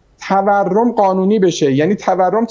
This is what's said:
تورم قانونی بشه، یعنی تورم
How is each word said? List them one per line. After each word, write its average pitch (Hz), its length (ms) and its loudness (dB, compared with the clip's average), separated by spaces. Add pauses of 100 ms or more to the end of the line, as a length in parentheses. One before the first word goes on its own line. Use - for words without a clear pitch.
(280)
تورم 202 640 0
قانونی 196 460 0
بشه، 160 340 0
یعنی 151 220 0
تورم 190 560 0